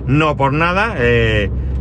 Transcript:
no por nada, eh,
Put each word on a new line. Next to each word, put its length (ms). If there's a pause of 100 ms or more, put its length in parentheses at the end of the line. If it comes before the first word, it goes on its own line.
no 320
por 160
nada, 440
eh, 520 (320)